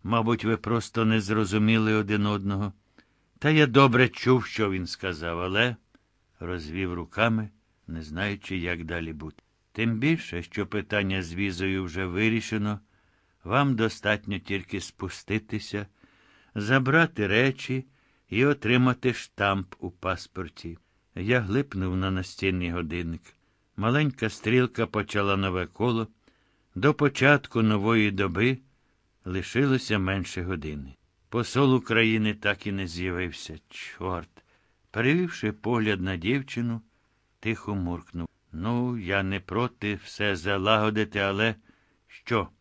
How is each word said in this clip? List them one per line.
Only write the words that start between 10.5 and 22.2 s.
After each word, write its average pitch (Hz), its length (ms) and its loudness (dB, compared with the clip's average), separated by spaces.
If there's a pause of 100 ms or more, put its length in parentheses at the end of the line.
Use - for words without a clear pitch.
питання 98 560 -2
з 85 120 -8
візою 95 500 -2
вже 90 220 -4
вирішено, 107 760 0 (640)
вам 131 320 2
достатньо 101 640 -2
тільки 98 420 -6
спуститися, 104 1040 -6 (680)
забрати 131 720 2
речі 131 580 0 (440)
і 117 160 2
отримати 127 680 2
штамп 98 640 -2
у 90 120 -8
паспорті. 87 880 -8 (360)
Я 110 260 2
глипнув 98 560 -2
на 92 140 0
настінний 92 600 -2